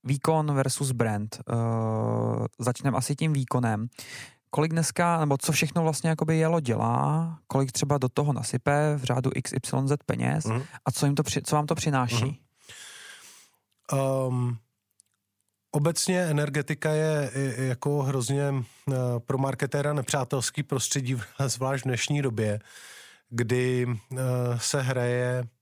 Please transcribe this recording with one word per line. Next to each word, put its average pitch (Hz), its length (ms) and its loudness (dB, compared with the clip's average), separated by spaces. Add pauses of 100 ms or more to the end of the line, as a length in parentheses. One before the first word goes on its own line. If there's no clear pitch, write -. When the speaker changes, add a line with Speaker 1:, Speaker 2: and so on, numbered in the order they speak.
Speaker 1:
Výkon 151 520 2
versus 131 360 0
brand. 107 480 -2 (100)
Eh, - 40 0 (1040)
začneme 120 380 0
asi 143 180 -2
tím 160 180 0
výkonem. 120 540 0 (640)
Kolik 160 220 2
dneska, 170 480 2
nebo 143 180 2
co - 140 -2
všechno 160 320 2
vlastně 160 260 0
jakoby 160 280 2
Yellow 160 240 4
dělá, 139 760 2 (100)
kolik 135 240 2
třeba 143 260 2
do 127 120 2
toho 147 240 0
nasype 147 640 0
v 131 60 -4
řádu 123 320 0
X - 180 -4
Y 135 340 -2
Z 147 80 2 (100)
peněz 117 400 0
Speaker 2:
Mhm. 113 180 0 (220)
Speaker 1:
a 120 60 0
co - 140 0
jim 143 100 4
to 156 80 2
při-, - 180 -2
co - 140 0
vám 147 100 2
to 160 100 0
přináší? 123 500 0
Speaker 2:
Mhm. 147 100 -4 (1600)
Ehm, 131 640 0 (1120)
obecně 170 500 2
energetika 147 680 0
je, 151 440 0
i, 135 60 -2 (220)
i 131 40 0
jako 143 360 0
hrozně, 135 500 0 (380)
eh, - 20 0 (260)
pro 135 180 -2
marketéra 135 560 0
nepřátelský 139 720 -2
prostředí, 135 520 -2 (140)
<laughs> 139 180 -2
zvlášť 131 360 -2
v 131 40 -2
dnešní 143 340 0
době, 107 380 0 (720)
kdy, 123 580 2 (240)
eh, 131 60 -8 (400)
se 135 240 -2
hraje 123 600 0 (180)